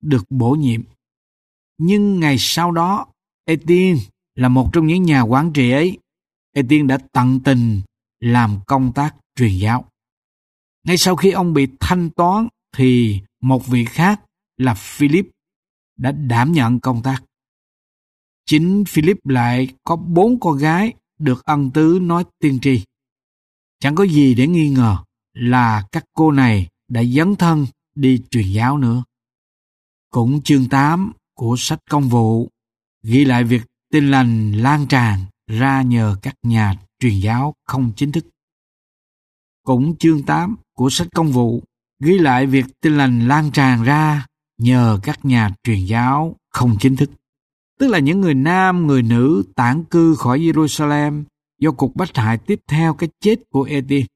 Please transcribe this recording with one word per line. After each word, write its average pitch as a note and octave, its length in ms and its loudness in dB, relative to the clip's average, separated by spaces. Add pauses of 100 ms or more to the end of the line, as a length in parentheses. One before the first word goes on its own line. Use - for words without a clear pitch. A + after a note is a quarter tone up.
được C#3 300 -2
bổ A#2+ 200 0
nhiệm. C3 320 -2 (960)
Nhưng G3 420 0
ngày D3 180 2
sau E3+ 320 -2
đó, F3+ 360 -2 (380)
Etienne E3 560 2 (340)
là B2+ 140 0
một B2+ 240 2
trong E3 140 2
những F3 160 2
nhà D#3 180 2
quản C3+ 320 0
trị C3 180 0
ấy. D#3 280 0 (560)
Etienne C#3 420 2
đã C3 160 -6
tận B2+ 280 0
tình A#2+ 400 0 (400)
làm A#2 460 0
công C3 260 -2
tác C#3+ 240 -4 (200)
truyền G#2+ 220 0
giáo. A2+ 260 -2 (1000)
Ngay E3+ 120 -2
sau F#3 200 0
khi G3 140 2
ông F3+ 240 -2
bị C#3 120 2 (140)
thanh F3 300 -2
toán, F#3+ 380 0 (280)
thì A#2+ 440 2 (200)
một B2+ 260 -2
vị A#2+ 180 0
khác F3+ 360 -2 (360)
là B2+ 180 -2
Philip D3 520 -2 (720)
đã B2+ 160 -4
đảm C3+ 400 -2
nhận B2 280 0
công A#2 220 -4
tác. C3 220 -6 (1200)
Chính F3+ 420 2
Philip E3+ 380 0
lại B2+ 420 0 (160)
có E3+ 120 -2
bốn F3 440 0
cô E3+ 120 -2
gái D#3+ 400 0 (260)
được C3 260 -2
ân C#3+ 260 -2
tứ D#3 320 2
nói F3 220 -2 (140)
tiên C#3 240 0
tri. C3 220 0 (960)
Chẳng C#3+ 140 -2
có F#3+ 120 2
gì D3 280 4
để B2 120 2
nghi E3 220 2
ngờ B2 280 2 (380)
là A#2+ 580 0
các D#3+ 200 -6
cô D#3+ 200 2
này A2+ 360 2 (200)
đã A#2 160 -2
dấn D#3 320 0
thân E3 300 0 (280)
đi C3 360 2
truyền G2+ 220 -2
giáo A#2+ 260 0
nữa. B2 260 -2 (1040)
Cũng B2+ 320 0
chương C3+ 260 2
tám D#3 440 0 (220)
của A#2+ 240 -4
sách D#3 220 -6 (100)
Công D3 180 0
vụ A#2 400 0 (540)
ghi B2 220 2
lại B2 200 2
việc A#2 180 0 (300)
tin D3 180 2
lành A#2 420 2
lan C3+ 360 0
tràn A2+ 360 0 (220)
ra C3+ 360 -2
nhờ A#2 400 0
các - 200 -10
nhà A2 320 0 (240)
truyền G#2 220 0
giáo A#2+ 340 -2 (120)
không C3 300 -4
chính D3 160 -4
thức. D#3 140 -4 (1400)
Cũng C3+ 320 0
chương D#3+ 260 2
tám E3+ 340 -4 (180)
của B2+ 160 -2
sách F3 240 -6
Công D#3+ 180 0
vụ A#2+ 300 0 (380)
ghi E3 180 2
lại C3+ 280 2
việc C3 180 2 (160)
tin D#3 160 2
lành B2 320 2
lan D3 220 2
tràn B2+ 320 2
ra D3 440 0 (320)
nhờ A#2 440 2
các D3 220 -8
nhà A#2 380 0
truyền G2+ 220 -2
giáo B2+ 520 -2 (140)
không A#2+ 300 0
chính C3+ 160 2
thức, C#3 140 -2 (680)
tức C#4 100 2
là G#3 100 2
những D#3 220 0
người E3+ 140 2
nam, F3+ 520 0
người C3+ 160 2
nữ B2 420 2 (100)
tản C3+ 300 -2
cư E3 320 2
khỏi C3 240 -2
Jerusalem D3 840 -2 (360)
do D#3 120 0
cuộc - 240 -4
bách F3+ 200 -6
hại A2+ 220 0
tiếp - 280 -4
theo D#3+ 280 0
cái E3+ 140 -6 (120)
chết G#3+ 160 0 (140)
của C3+ 120 -2
Etienne. C3+ 540 -4